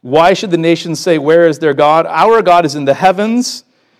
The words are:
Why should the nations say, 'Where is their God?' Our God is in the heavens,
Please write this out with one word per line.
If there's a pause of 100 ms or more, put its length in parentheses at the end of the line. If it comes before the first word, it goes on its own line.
Why
should
the
nations
say,
'Where
is
their
God?'
Our
God
is
in
the
heavens, (360)